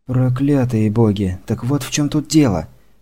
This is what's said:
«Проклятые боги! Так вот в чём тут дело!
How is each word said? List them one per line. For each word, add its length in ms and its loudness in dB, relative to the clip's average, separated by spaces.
«Проклятые 840 0
боги! 560 0
Так 180 -4
вот 180 -2
в 80 -12
чём 180 -2
тут 200 -4
дело! 400 2